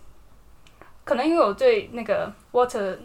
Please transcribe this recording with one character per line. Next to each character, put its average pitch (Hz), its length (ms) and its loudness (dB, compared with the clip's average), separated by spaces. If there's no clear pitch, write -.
可 - 120 -2
能 247 100 -2
因 320 100 2
为 330 60 4
我 214 100 2
对 233 420 2
那 233 100 -10
个 190 280 -4
Water-， 240 540 0